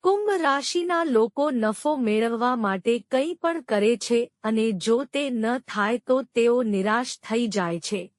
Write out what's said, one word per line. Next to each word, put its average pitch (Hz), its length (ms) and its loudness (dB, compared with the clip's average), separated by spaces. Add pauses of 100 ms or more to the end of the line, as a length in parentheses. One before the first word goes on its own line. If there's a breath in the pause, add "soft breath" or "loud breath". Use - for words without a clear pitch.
કુંભ 403 400 2
રાશિના 339 600 0
લોકો 269 460 2
નફો 240 460 0
મેળવવા 233 600 0
માટે 214 420 0
કંઈ 277 360 -2
પણ 330 280 -4
કરે 220 340 2
છે 233 340 -2 (120)
અને 220 300 0
જો 226 320 0
તે 277 260 -4
ન 233 280 -2
થાય 214 400 -2
તો 254 240 0
તેઓ 240 400 2
નિરાશ 214 560 0
થઈ 233 280 -2
જાય 175 320 -2
છે 185 400 -8